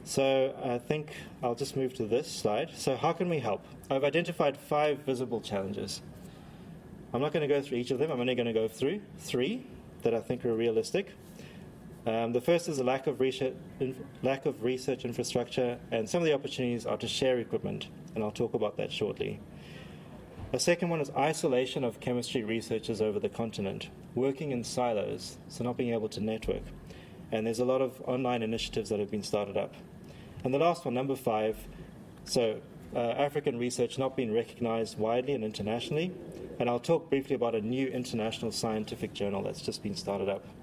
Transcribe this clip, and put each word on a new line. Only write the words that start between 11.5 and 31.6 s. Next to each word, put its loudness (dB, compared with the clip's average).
Um, 2
the 4
first 4
is 0
a 2
lack 2
of 0
research, 2
inf-, 0
lack 2
of 0
research 0
infrastructure, 0
and 2
some 2
of 4
the 8
opportunities 0
are 0
to -4
share 4
equipment, -2
and 0
I'll 0
talk 0
about 2
that -2
shortly. -2
A 0
second 4
one 2
is 0
isolation 2
of -2
chemistry 0
researchers -2
over 2
the 0
continent, -2
working 2
in 0
silos, 0
so -6
not 0
being 2
able 0
to -6
network. -2
And 2
there's 0
a 4
lot 4
of 0
online 2
initiatives -2
that 2
have 0
been -2
started 0
up. -2
And 4
the 4
last 4
one, -2
number 2
five, 2